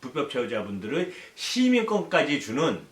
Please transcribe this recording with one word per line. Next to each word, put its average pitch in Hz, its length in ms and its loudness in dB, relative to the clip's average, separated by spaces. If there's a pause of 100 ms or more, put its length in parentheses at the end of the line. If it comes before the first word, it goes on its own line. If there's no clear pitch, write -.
불법 143 300 -4
채우자분들의 107 800 -4 (220)
시민권까지 208 1040 2
주는 113 400 -2 (120)